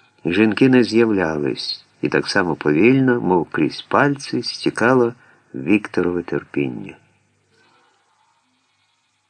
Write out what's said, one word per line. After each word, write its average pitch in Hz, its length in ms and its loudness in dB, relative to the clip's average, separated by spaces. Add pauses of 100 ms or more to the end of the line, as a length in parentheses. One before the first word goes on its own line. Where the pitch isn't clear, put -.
(240)
жінки 104 440 2
не 127 160 6
з'являлись, 90 1040 -2 (160)
і 71 60 -4
так 71 200 -2
само 90 260 -2
повільно, 120 640 2
мов 90 300 0
крізь - 320 -4
пальці, 135 600 -2
стікало 120 720 0 (400)
Вікторове 87 680 -2
терпіння. 67 760 -6 (2250)